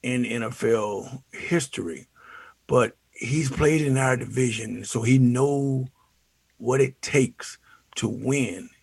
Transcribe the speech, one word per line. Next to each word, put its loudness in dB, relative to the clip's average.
in -2
N -4
F -8
L -2
history, -4
but 2
he's -2
played 2
in 2
our 2
division, -4
so -4
he 6
know 2
what 0
it 0
takes 0
to -4
win -4